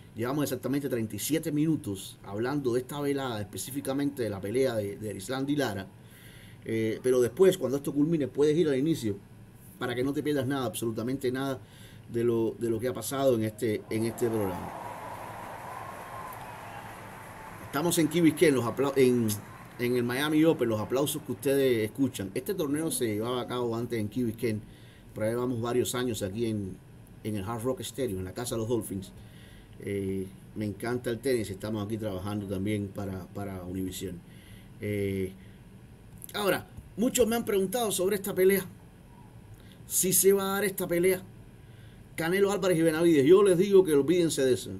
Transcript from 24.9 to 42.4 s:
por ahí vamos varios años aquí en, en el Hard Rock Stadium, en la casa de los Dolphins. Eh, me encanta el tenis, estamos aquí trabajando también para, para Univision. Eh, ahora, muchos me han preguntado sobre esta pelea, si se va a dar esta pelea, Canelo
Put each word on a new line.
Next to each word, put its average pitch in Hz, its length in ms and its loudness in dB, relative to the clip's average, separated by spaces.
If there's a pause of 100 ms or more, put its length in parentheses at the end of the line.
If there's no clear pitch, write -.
por 107 100 -6
ahí 110 120 0
vamos 123 260 -2
varios 120 340 0
años 123 280 -2
aquí 107 240 -2
en, 101 280 -4 (480)
en 107 140 -4
el 98 80 -6
Hard 113 180 -6
Rock 127 180 -2
Stadium, 110 380 -6
en 95 60 -6
la 92 80 -10
casa 120 220 -6
de 113 40 -2
los 110 80 -4
Dolphins. 101 460 -4 (680)
Eh, 95 460 -4 (280)
me 107 100 -4
encanta 120 440 -4
el 113 100 -4
tenis, 120 300 0
estamos 104 360 -6
aquí 107 120 -4
trabajando 101 500 -4
también 101 420 -2
para, 95 380 -8
para 98 360 -8
Univision. 92 560 -6 (640)
Eh, 98 500 -2 (1000)
ahora, 190 340 0 (300)
muchos 240 300 4
me 233 100 0
han 226 80 -4
preguntado 208 440 0
sobre 185 280 0
esta 196 180 -6
pelea, 185 300 6 (1200)
si - 240 0
se 185 220 6
va 196 100 2
a 196 120 -2
dar 190 100 0
esta 185 200 -2
pelea, 175 380 2 (920)
Canelo 196 340 2